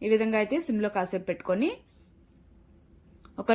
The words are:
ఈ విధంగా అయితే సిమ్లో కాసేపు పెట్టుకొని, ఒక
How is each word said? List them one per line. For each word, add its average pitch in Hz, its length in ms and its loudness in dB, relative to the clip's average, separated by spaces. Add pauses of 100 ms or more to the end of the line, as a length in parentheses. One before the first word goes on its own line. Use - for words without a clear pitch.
ఈ 214 100 0
విధంగా 220 280 2
అయితే 214 240 0
సిమ్లో 208 300 0
కాసేపు 185 340 -2
పెట్టుకొని, 190 400 0 (1700)
ఒక - 120 -4